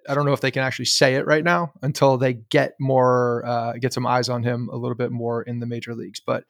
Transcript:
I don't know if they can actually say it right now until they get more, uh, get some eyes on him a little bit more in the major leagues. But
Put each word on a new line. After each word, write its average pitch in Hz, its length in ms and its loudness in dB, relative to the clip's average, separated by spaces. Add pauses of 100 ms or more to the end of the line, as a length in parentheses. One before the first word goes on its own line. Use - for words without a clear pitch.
I 143 60 -2
don't 143 100 2
know 143 80 4
if 135 80 0
they 135 120 0
can 135 100 -2
actually 127 240 -4
say 135 300 4
it 143 100 -2
right 156 180 4
now 175 280 0 (100)
until 139 340 4
they 127 180 2
get 131 440 0
more, 123 640 2
uh, 117 300 -2
get 123 180 -2
some 127 140 -4
eyes 123 220 0
on 123 160 -2
him 120 280 -2
a 131 40 -8
little 120 200 -4
bit 123 140 -2
more 117 320 -4
in 120 160 -8
the 117 80 -6
major 117 280 -8
leagues. 110 260 -12
But 123 300 -4